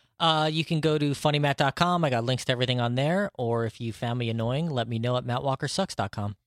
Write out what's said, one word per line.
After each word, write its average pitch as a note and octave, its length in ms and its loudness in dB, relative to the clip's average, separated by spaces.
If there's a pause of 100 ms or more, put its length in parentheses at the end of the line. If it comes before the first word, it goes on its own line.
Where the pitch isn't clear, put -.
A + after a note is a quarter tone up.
(200)
Uh, D#3+ 320 2
you D#3 140 0
can D#3+ 140 0
go D#3 180 2
to D3 160 2
funny D3 260 2
matt C#3+ 180 2
dot C#3 180 2
com. F3 280 2
I D3 60 2
got A#2 160 0
links B2+ 200 0
to C3+ 60 0
everything B2 300 0
on A#2+ 140 0
there. F3 400 0
Or A#2 300 0
if - 140 -8
you A2+ 140 -6
found A#2+ 260 -4
me A#2 100 -2
annoying, A#2+ 400 -2
let A#2+ 180 -2
me A#2 120 -4
know B2 180 0
at B2+ 80 -4
matt B2+ 180 -2
walker C3+ 240 -2
sucks - 280 -2
dot - 160 -2
com. G2+ 240 -4 (120)